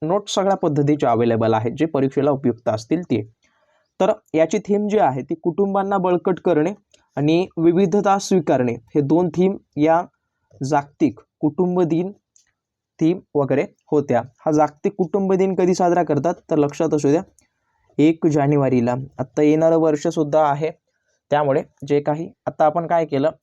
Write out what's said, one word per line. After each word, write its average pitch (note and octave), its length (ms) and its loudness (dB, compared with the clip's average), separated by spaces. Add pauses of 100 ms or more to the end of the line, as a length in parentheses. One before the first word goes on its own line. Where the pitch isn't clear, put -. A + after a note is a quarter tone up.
नोट्स F#3 320 -2
सगळ्या G3 240 0
पद्धतीचे D3 500 0
अव्हेलेबल A2+ 460 2
आहेत, A2+ 240 -2
जे D3 80 0
परीक्षेला C#3 460 0
उपयुक्त C3 380 -2
असतील A2 320 -4
ते. A2 380 -6 (640)
तर F#3+ 100 2 (220)
याची D#3+ 240 0
थीम G#3 300 -2
जी G#3 100 0
आहे C#3 240 0
ती E3+ 140 -6
कुटुंबांना G3 600 -2
बळकट F3+ 420 -2
करणे E3+ 340 0 (420)
आणि D#3+ 320 0 (100)
विविधता F#3+ 600 2
स्वीकारणे, D3 540 0
हे - 280 -4
दोन D#3+ 280 2
थीम F3+ 280 0 (200)
या D#3+ 260 2 (600)
जागतिक C#3 560 -2 (200)
कुटुंब F3+ 420 -2
दिन E3+ 300 -2 (880)
थीम E3 200 0 (160)
वगैरे C#3 300 0 (260)
होत्या. C#3+ 280 0
हा A#2 320 -6
जागतिक D3+ 420 0
कुटुंब F#3+ 400 -2
दिन F#3+ 220 0
कधी F#3 180 2
साजरा F3 300 0
करतात, D#3 300 -2 (180)
तर E3 40 0
लक्षात D3+ 380 0
असू C#3+ 180 0
द्या, E3 100 2 (760)
एक D#3+ 300 2
जानेवारीला. C#3 680 2 (240)
आत्ता - 220 -4
येणारं D#3+ 360 4
वर्षसुद्धा D#3 680 0
आहे, D3 260 -2 (580)
त्यामुळे D3 340 0 (240)
जे C#3+ 120 2
काही, D3+ 320 -6 (140)
आता D#3 200 -2
आपण D#3+ 220 0
काय E3+ 180 0
केलं, D3 240 -2 (140)